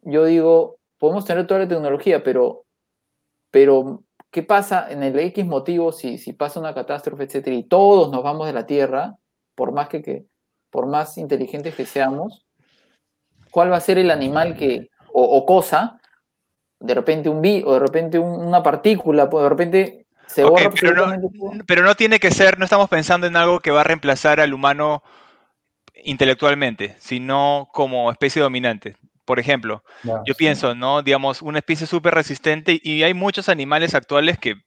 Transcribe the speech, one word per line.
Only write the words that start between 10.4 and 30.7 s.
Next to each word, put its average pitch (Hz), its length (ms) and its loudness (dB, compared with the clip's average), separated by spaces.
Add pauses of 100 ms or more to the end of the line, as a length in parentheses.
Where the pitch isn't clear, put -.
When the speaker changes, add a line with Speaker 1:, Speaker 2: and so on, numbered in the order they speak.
Speaker 1:
por 123 180 -4
más 151 300 -6
inteligentes 147 580 -6
que 127 100 -8
seamos? 143 600 -6 (1040)
¿Cuál 175 200 2
va 175 60 2
a - 40 -2
ser 190 160 0
el 180 140 2
animal 156 440 -2
que, 131 340 -4 (220)
o, 127 120 4
o 131 220 2
cosa, 180 540 2 (800)
de 123 140 -4
repente 156 340 0
un 156 140 -2
vi-, 196 240 2
o 135 80 2
de 127 60 4
repente 160 380 0
un, 175 120 0 (100)
una 175 240 0
partícula, 151 680 2
pues, 156 140 0
de 143 60 4
repente 175 560 0 (220)
se - 160 0
Speaker 2:
Ok, 147 80 6
Speaker 1:
borra 175 180 6 (100)
Speaker 2:
pero 170 140 2
no, 180 100 2
Speaker 1:
absolutamente 190 360 -4
todo? 196 120 -12 (140)
Speaker 2:
pero 175 180 2
no 202 120 6
tiene 220 240 2
que 190 120 2
ser, 190 280 4
no 190 60 0
estamos 202 240 4
pensando 175 380 0
en 170 80 -4
algo 170 260 2
que 156 100 -2
va 147 100 4
a - 40 4
reemplazar 151 540 2
al 147 140 2
humano 143 480 -2 (1000)
intelectualmente, 131 960 0
sino 139 760 -2
como 127 380 -2
especie 139 300 -2
dominante. 123 540 -4 (300)
Por 123 140 -2
ejemplo, 117 440 -4 (200)
Speaker 3:
Ya, 113 220 -6
Speaker 2:
yo 135 80 -4
Speaker 3:
sí. - 40 -6
Speaker 2:
pienso, 143 380 0